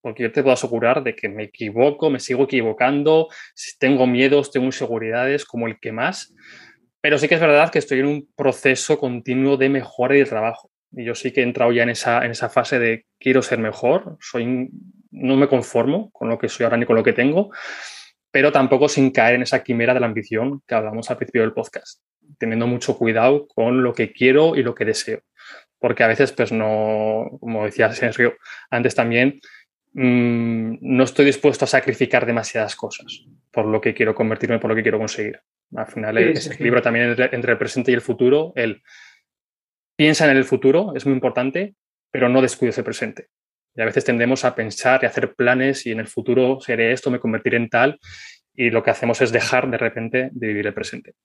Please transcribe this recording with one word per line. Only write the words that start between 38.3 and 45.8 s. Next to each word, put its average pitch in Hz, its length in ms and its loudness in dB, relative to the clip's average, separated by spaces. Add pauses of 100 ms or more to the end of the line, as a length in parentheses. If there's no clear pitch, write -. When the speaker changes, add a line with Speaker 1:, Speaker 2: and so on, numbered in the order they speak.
Speaker 1:
el 117 260 -4 (1120)
piensa 151 340 4
en 135 60 4
el 131 80 4
futuro, 147 520 2
es 139 100 -10
muy 139 80 2
importante, 135 600 -4 (360)
pero 127 180 0
no 131 140 4
descuides 123 360 -2
el 113 60 -6
presente. - 440 -10 (460)
Y 117 60 -8
a 113 60 0
veces 113 180 0
tendemos 120 400 2
a 123 100 2
pensar 123 480 0
y 123 40 0
a - 20 2
hacer - 260 -4
planes 131 520 0